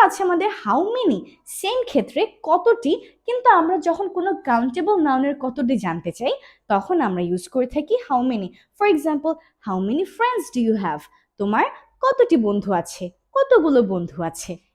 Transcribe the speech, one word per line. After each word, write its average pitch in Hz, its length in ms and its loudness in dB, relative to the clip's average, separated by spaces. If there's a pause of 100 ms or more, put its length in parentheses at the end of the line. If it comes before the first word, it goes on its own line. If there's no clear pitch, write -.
আছে - 180 0
আমাদের 359 260 0 (160)
how 233 180 2
many, 415 420 -2 (200)
সেম 480 380 -4
ক্ষেত্রে 339 440 -2 (160)
কতটি, 349 520 2 (300)
কিন্তু 494 240 0
আমরা 359 280 4
যখন 359 320 -2
কোনো 381 240 -2 (120)
কাউন্টেবল 262 500 0
নাউনের 277 440 2
কতটি 254 380 -2
জানতে 175 340 -4
চাই, 247 200 -2 (360)
তখন 220 340 0
আমরা 180 200 0
ইউজ 180 260 -4
করে 254 180 -2
থাকি 302 320 -2 (120)
how 254 180 0
many। 214 200 -2
For - 460 -4
example, 302 400 0 (360)
"How 185 100 -2
many 214 220 -2
friends 453 560 -4
do 226 120 2
you 214 140 0
have?" 156 160 -4 (380)
তোমার 208 280 0 (360)
কতটি 508 360 4
বন্ধু 202 360 0
আছে, 175 360 -4 (240)
কতগুলো 330 500 4
বন্ধু 180 400 -4
আছে, 165 340 -8 (180)